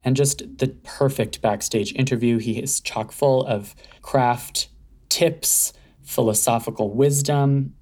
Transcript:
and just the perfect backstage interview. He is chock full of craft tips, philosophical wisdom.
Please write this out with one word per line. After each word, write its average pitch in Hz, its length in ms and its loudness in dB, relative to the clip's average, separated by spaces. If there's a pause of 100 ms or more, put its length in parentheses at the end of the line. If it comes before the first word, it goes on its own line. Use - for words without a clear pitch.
and 131 140 2
just - 420 -2
the 131 100 0 (140)
perfect - 600 -2
backstage 104 520 -2
interview. 120 440 2
He 110 240 -4
is - 180 -4
chock - 320 -8
full 135 320 2
of 107 300 -4 (260)
craft - 680 0 (420)
tips, - 640 0 (280)
philosophical 110 920 0
wisdom. 139 880 2